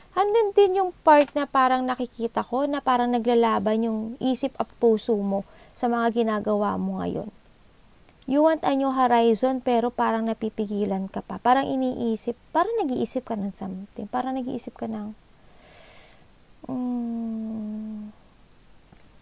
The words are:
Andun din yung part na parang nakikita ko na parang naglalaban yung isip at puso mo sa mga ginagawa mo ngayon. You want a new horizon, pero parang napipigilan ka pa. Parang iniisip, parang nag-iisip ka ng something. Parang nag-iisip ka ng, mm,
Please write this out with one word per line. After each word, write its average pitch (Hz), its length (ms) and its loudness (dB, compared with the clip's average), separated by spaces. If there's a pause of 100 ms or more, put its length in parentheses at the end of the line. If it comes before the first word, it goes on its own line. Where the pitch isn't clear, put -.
(140)
Andun 415 400 2
din 392 240 6
yung 370 120 2 (120)
part 294 320 6
na 285 160 0
parang 254 320 2
nakikita 233 640 -4
ko 277 240 -2
na 285 80 -2
parang 247 320 2
naglalaban 226 720 2
yung 220 160 -2 (240)
isip 262 400 0
at - 160 -10
puso 220 400 2
mo 196 240 -2 (320)
sa 240 160 -2
mga 233 320 0
ginagawa 208 560 0
mo 185 240 -4
ngayon. 180 280 -6 (1000)
You 294 160 6
want 320 160 2
a - 160 0
new 269 160 0
horizon, 247 640 4
pero 240 320 0
parang 226 320 0
napipigilan 202 880 -4
ka - 80 -10
pa. 196 240 -8
Parang 254 240 4
iniisip, 240 720 -2 (160)
parang 349 240 2
nag-iisip 247 480 -2
ka 233 80 -6
ng 202 160 -4
something. 196 560 -10
Parang 254 320 -4
nag-iisip 254 400 -8
ka 240 80 -8
ng, 214 320 -10 (1500)
mm, 220 1400 -6 (1080)